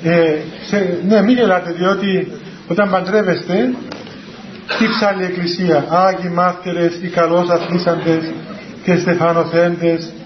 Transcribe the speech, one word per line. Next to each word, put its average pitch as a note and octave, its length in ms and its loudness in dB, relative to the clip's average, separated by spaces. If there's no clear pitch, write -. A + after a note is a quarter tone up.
Ε, E3 340 4
σε-, F3+ 320 -2
ναι, G#3 140 6
μην A#3 140 4
γελάτε, F#3 360 2
διότι F#3+ 600 0
όταν G3 220 2
παντρεύεστε, F#3 840 0
τι A3+ 100 4
ψάλλει G3+ 340 0
η F#3 40 -2
Εκκλησία; F3 640 0
«Άγιοι F3+ 440 2
Μάρτυρες, F3 680 0
οι F#3 60 -6
καλώς E3+ 420 2
αθλήσαντες E3 840 0
και F3+ 120 2
στεφανοθέντες E3+ 1160 0